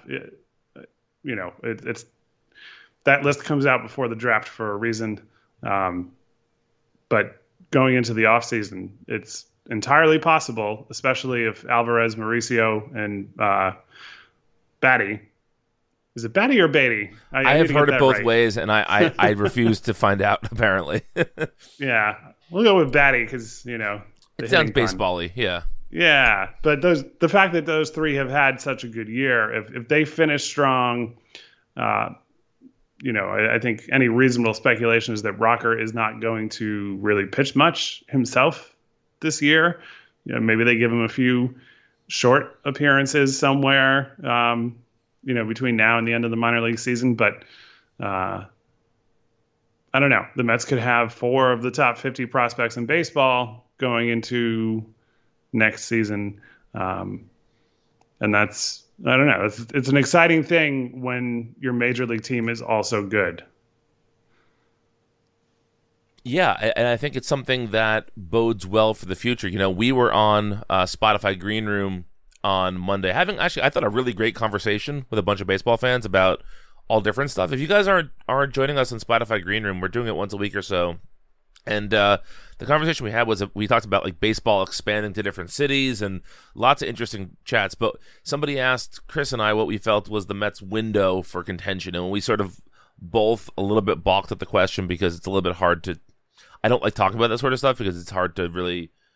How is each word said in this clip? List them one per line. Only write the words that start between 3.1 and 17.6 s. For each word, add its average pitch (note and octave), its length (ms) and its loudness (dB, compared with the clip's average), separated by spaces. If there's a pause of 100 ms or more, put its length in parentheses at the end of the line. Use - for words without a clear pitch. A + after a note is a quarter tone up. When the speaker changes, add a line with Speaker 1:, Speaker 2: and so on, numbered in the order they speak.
Speaker 1:
list - 220 0
comes C#3 220 0
out B2+ 160 4
before A#2+ 260 -6
the A2+ 80 -6
draft A2 320 0
for G#2+ 240 -6
a G2+ 40 -4
reason. A2 440 -4 (420)
Um, F#2 500 -2 (960)
but G#2 320 0 (280)
going C3 240 4
into A#2 200 0
the A2 80 0
offseason, A2 720 0 (140)
it's - 380 -10 (240)
entirely D3+ 500 4
possible, A#2 720 -2
especially B2+ 560 -2
if A2 220 -4
Alvarez, A#2 500 2
Mauricio, A2+ 800 -2
and, G#2 420 -6
uh, G2 340 2 (1080)
Baty. A2 400 2 (960)
Is A#2 80 -8
it A2+ 80 -8
Baty A#3 280 4
or E3 80 6
Baty? B2 420 2 (200)
I, C3+ 60 -8
I C3+ 40 2
Speaker 2:
I C3+ 120 4
Speaker 1:
need D3 60 6
Speaker 2:
have E3 80 6